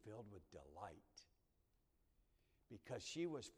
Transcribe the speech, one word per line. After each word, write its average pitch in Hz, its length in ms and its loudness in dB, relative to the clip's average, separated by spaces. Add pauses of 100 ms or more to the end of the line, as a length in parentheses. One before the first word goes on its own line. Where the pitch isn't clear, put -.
filled 107 280 -4
with 90 180 -10
delight 80 760 -8 (1400)
because 117 360 0
she 165 220 6
was 147 200 4 (120)